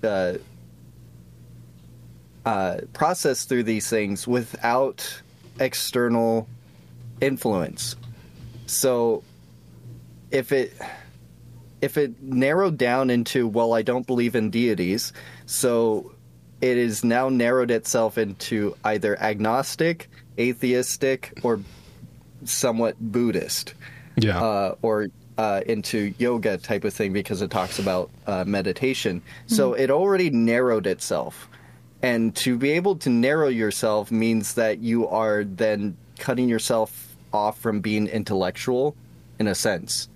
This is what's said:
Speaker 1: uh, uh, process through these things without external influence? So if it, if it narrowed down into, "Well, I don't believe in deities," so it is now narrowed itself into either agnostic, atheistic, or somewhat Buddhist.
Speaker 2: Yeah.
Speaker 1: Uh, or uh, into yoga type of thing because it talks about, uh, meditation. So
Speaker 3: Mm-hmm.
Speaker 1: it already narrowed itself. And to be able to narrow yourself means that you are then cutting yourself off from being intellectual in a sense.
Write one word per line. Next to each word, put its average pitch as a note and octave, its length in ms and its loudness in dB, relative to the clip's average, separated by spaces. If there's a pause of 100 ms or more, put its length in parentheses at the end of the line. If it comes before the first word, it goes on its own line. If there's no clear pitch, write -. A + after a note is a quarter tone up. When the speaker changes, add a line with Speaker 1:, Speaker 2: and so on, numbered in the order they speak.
Speaker 1:
uh, F#2+ 320 0 (2000)
uh, F#2+ 340 -2 (140)
process D#3 520 0
through B2 200 0
these A2 240 -2
things G2+ 380 -2
without B2 960 -2 (360)
external A#2 920 0 (720)
influence? A2+ 760 -2 (720)
So A#2+ 560 2 (1080)
if C3+ 200 0
it, C3 200 2 (1080)
if C#3 180 -2
it C3+ 240 0
narrowed C#3 560 2
down B2+ 320 4
into, A#2+ 360 2
"Well, A#2 280 2
I A2+ 80 4
don't B2 260 0
believe A#2+ 260 0
in A2 160 2
deities," G#2+ 640 0 (340)
so A#2 640 0 (480)
it B2+ 160 2
is A#2 280 0
now B2 240 4
narrowed B2 420 2
itself A2+ 480 0
into G#2 680 -2
either G#2 360 0
agnostic, A#2 880 0 (280)
atheistic, B2+ 920 0 (120)
or A2+ 160 2 (840)
somewhat A#2 560 0
Buddhist. A2+ 720 -2 (440)
Speaker 2:
Yeah. G#2 240 2
Speaker 1:
Uh, G2+ 380 0
or G#2+ 280 0 (300)
uh, G#2 280 2
into G#2 520 -2
yoga A#2 400 0
type G2+ 260 -4
of G#2 100 -2
thing G2 180 -2
because G2 300 -2
it F#2+ 80 -4
talks F2+ 280 -2
about, F#2 320 -2 (160)
uh, F#2 200 -2
meditation. G2+ 760 -2 (240)
So C#3 260 2
Speaker 3:
Mm-hmm. A#2 100 0
Speaker 1:
it C3 80 2
already F3+ 400 4
narrowed A#2 560 2
itself. - 600 -4 (540)
And A#2 340 2
to B2+ 200 0
be C3+ 160 2
able F3 240 2
to D3+ 140 -2
narrow C3+ 380 4
yourself G#2+ 600 0
means A2+ 440 0
that A2 240 2
you A#2 300 0
are G#2+ 360 2
then G2+ 520 -2 (220)
cutting B2+ 300 0
yourself A2+ 680 0 (160)
off G#2 260 0
from G#2+ 220 -2
being G#2+ 260 0
intellectual A2 880 -2 (440)
in A2 80 0
a G2 80 2
sense. - 600 -2